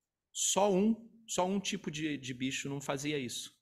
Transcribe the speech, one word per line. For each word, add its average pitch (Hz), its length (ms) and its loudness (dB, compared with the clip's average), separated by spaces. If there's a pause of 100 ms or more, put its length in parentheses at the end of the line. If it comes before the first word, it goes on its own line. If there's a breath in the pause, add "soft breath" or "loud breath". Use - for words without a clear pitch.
(320)
Só - 400 4
um, 214 380 4 (160)
só 180 200 2
um 196 140 0
tipo - 300 -4
de, 151 260 -2
de 131 160 -8
bicho 131 380 -4
não 139 100 -4
fazia 147 380 -2
isso. - 440 -8